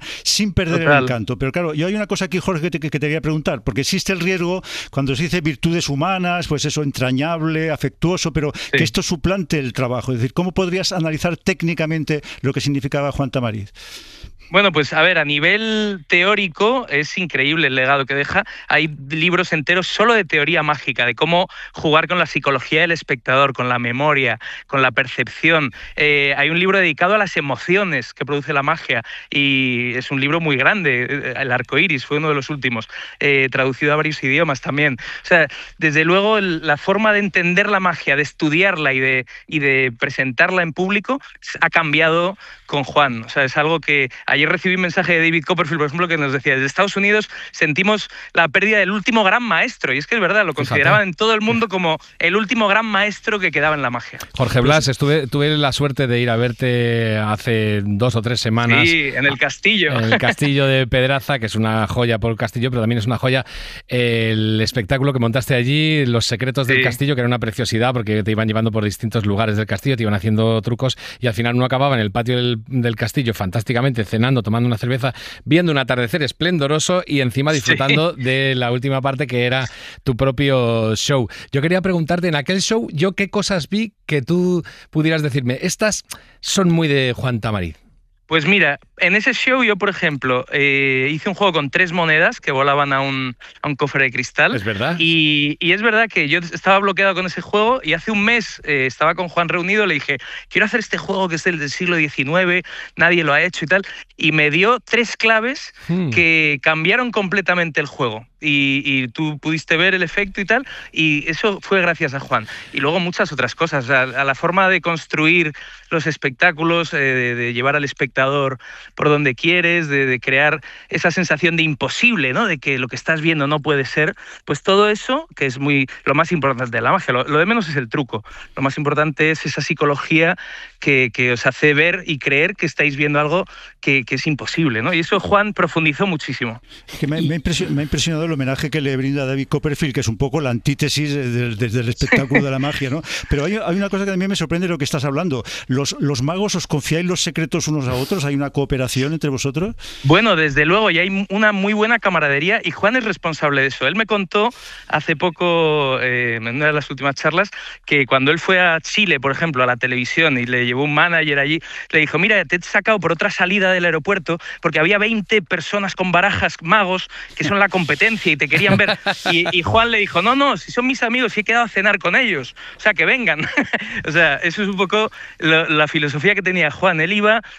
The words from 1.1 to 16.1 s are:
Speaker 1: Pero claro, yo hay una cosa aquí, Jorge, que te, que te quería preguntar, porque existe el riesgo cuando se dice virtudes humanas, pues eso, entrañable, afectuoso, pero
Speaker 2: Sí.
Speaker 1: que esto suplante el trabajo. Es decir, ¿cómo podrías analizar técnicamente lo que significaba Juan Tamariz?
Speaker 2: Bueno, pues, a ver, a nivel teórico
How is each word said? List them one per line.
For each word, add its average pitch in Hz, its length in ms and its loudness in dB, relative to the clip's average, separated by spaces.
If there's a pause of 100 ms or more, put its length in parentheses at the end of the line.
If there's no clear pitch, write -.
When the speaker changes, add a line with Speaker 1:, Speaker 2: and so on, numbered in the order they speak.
Speaker 1:
Pero 135 140 -2
claro, 175 220 -2
yo 156 140 0
hay 202 80 0
una 214 120 -2
cosa 190 180 -2
aquí, 185 140 -2
Jorge, 170 220 -2
que 170 100 -2
te, 156 80 -4
que 147 100 -4 (100)
te 147 80 0
quería 151 140 0
preguntar, 156 420 -2
porque 131 180 -2
existe 190 320 -2
el 180 60 -4
riesgo 175 420 0 (300)
cuando 139 240 0
se 127 80 0
dice 175 180 0
virtudes 160 480 0
humanas, 175 580 -2
pues 147 180 -2
eso, 151 180 -2
entrañable, 156 880 -2
afectuoso, 160 600 -2
pero 147 220 0
Speaker 2:
Sí. - 220 -2
Speaker 1:
que - 60 4
esto 117 200 0
suplante 175 560 -2
el 127 140 -4
trabajo. 123 380 -2
Es 123 80 0
decir, 127 140 -2
¿cómo 180 200 0
podrías 185 380 0
analizar 165 460 -2
técnicamente 160 840 -2 (200)
lo 135 120 0
que 131 80 -2
significaba 143 500 -2
Juan 139 200 -2
Tamariz? 110 400 -4 (800)
Speaker 2:
Bueno, 196 220 2
pues, 151 220 0
a 160 80 2
ver, 175 160 4
a 151 80 2
nivel 196 840 0
teórico 202 800 2